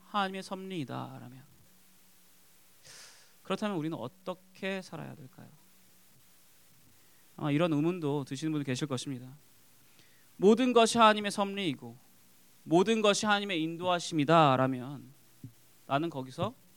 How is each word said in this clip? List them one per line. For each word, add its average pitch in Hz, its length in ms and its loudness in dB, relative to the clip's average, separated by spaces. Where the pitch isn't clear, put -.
하나님의 190 340 -6
섭리이다라면, 131 1000 -12
그렇다면 196 340 -6
우리는 160 200 -6
어떻게 185 840 -10
살아야 147 340 -14
될까요? - 340 -20
아마 147 160 -4
이런 160 220 2
의문도 147 520 -2
드시는 143 260 -6
분도 151 120 -4
계실 135 240 -4
것입니다. 131 480 -8
모든 226 360 6
것이 233 260 6
하나님의 214 320 6
섭리이고 196 680 -4
모든 190 380 4
것이 202 240 2
하나님의 202 380 0
인도하심이다라면 147 1500 2
나는 151 240 0
거기서 147 420 -8